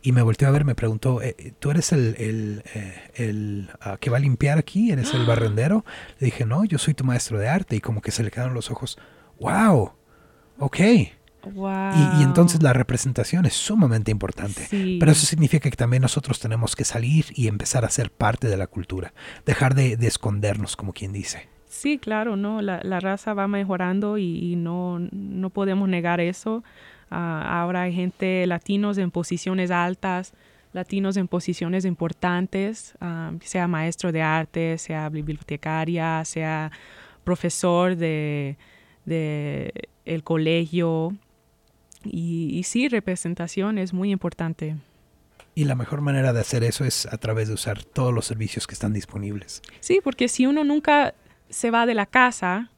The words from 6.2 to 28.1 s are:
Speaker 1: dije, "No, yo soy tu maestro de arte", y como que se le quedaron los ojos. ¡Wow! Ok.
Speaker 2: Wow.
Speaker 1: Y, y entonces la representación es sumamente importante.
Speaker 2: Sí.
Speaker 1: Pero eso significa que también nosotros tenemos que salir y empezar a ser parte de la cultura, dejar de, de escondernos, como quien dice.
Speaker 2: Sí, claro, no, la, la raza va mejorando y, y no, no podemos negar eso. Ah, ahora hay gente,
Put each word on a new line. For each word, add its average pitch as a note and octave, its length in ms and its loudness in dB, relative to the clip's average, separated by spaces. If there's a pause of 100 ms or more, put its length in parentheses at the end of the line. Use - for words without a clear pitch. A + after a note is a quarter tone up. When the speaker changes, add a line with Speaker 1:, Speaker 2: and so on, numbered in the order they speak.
Speaker 1:
dije, B2 180 0
"No, C3+ 220 2
yo F3+ 100 0
soy D3+ 160 2
tu C#3+ 120 -2
maestro B2 340 0
de G#2 100 0
arte", E3 280 0
y G#2 40 0
como A2 220 -4
que - 80 -6
se - 120 -2
le G#2+ 80 -2
quedaron B2+ 220 -4
los A#2+ 180 -6
ojos. - 280 -8 (420)
¡Wow! F3+ 520 4 (680)
Ok. C#3+ 220 -2 (760)
Speaker 2:
Wow. F#3+ 400 -4
Speaker 1:
Y, D3+ 260 8
y C#3+ 40 8
entonces E3 380 6
la C3 120 6
representación B2+ 720 0
es G#2+ 80 2
sumamente A#2+ 560 2
importante. G2+ 560 -4
Speaker 2:
Sí. F#3+ 340 0
Speaker 1:
Pero E3 120 8
eso D3+ 120 6
significa D3+ 460 2
que - 60 -8
también B2+ 260 2
nosotros - 380 0
tenemos A2+ 360 -2
que C#3 80 -2
salir C3+ 460 2
y A2+ 180 0
empezar A2 380 0
a - 40 -2
ser - 200 -2
parte A2+ 380 0
de G2 100 0
la F#2+ 80 -4
cultura, - 480 -8 (320)
dejar C3 280 4
de, C3 220 4
de A#2 120 2
escondernos, G#2 680 -2
como G2 160 -8
quien G2 200 -10
dice. - 360 -10 (220)
Speaker 2:
Sí, C#4+ 280 -2
claro, G#3+ 380 -2
no, G#3 240 -2
la, G3 220 -4
la F#3 180 -2
raza G3 340 -4
va G3 120 0
mejorando G3+ 720 0
y, F3 340 -2
y F3 40 -2
no, F3 420 -4 (120)
no G3 380 -6
podemos G3 400 0
negar F3 320 0
eso. A3 420 -4 (480)
Ah, E3+ 500 -4
ahora F3+ 220 -2
hay F3+ 120 -2
gente, F#3 520 0